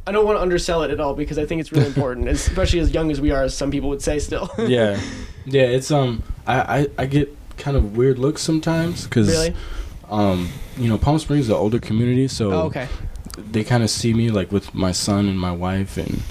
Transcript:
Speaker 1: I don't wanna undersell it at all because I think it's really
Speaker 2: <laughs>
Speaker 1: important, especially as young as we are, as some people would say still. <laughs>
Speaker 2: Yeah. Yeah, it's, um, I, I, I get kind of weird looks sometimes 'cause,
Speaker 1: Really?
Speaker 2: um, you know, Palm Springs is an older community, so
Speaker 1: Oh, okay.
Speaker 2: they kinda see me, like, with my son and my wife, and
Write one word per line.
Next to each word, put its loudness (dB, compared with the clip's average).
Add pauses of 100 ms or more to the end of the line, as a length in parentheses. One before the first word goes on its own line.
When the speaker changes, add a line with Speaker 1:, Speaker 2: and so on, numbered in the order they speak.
Speaker 1:
I -4
don't 4
wanna 2
undersell 0
it -2
at -4
all -2
because -4
I -2
think -4
it's -8
really 4
Speaker 2:
<laughs> -4
Speaker 1:
important, -2
especially 2
as 4
young 2
as -2
we 2
are, 2
as -2
some -2
people -2
would -4
say -2
still. -4
<laughs> -8
Speaker 2:
Yeah. 2 (460)
Yeah, 2
it's, 2
um, 2 (240)
I, 2 (200)
I, 2 (100)
I -2
get 0 (240)
kind -2
of 2
weird 4
looks 0
sometimes -2
'cause, 4
Speaker 1:
Really? 2 (540)
Speaker 2:
um, 2 (280)
you 2
know, 2
Palm 4
Springs 2
is -2
an 4
older 2
community, 2
so 0
Speaker 1:
Oh, 2
okay. -4 (640)
Speaker 2:
they 0
kinda 2
see 0
me, 2
like, 0
with -2
my 0
son 2
and 0
my -2
wife, -2
and -4